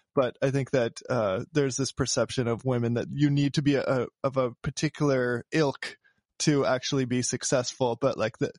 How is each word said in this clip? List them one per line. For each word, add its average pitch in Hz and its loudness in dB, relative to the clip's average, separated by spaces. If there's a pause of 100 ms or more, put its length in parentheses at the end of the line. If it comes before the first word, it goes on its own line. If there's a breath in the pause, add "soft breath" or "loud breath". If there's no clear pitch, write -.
(140 loud breath)
But 127 0
I 135 2
think 131 -2
that, 120 0
uh, 110 0
there's 139 0
this 135 -2
perception 123 -2
of 117 -4
women 120 0
that 117 -2
you 143 2
need 143 2
to 156 0
be 139 2
a, - 0 (180)
a, - -2 (160)
of 135 -2
a 127 0
particular 135 0
ilk - -2 (440 soft breath)
to 143 4
actually 127 0
be 123 0
successful, 123 -2
but, - 0
like, 110 -2
the, - -4